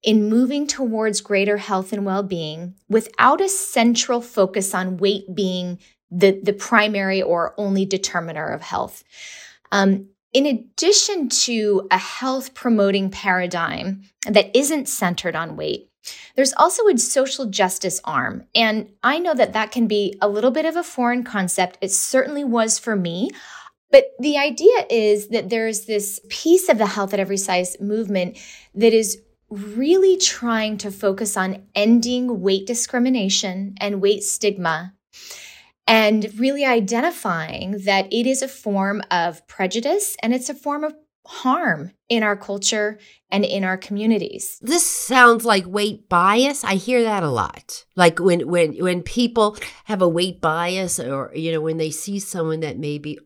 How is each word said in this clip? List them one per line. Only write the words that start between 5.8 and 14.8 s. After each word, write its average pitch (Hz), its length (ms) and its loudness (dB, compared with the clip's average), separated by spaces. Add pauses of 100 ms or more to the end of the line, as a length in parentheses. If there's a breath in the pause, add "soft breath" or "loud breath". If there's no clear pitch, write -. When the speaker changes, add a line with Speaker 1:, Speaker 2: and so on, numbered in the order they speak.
Speaker 1:
the, 196 320 4
the 202 80 2
primary 202 680 0
or 170 380 0
only 196 260 0
determiner 165 640 -4
of 160 160 -8
health. - 400 -8 (680 loud breath)
Um, 196 340 2 (260)
in 277 140 4
addition 330 840 0
to 208 600 0
a 185 80 4
health 262 560 -6
promoting 196 560 2
paradigm 180 920 -4 (200)
that 202 320 2
isn't 285 320 0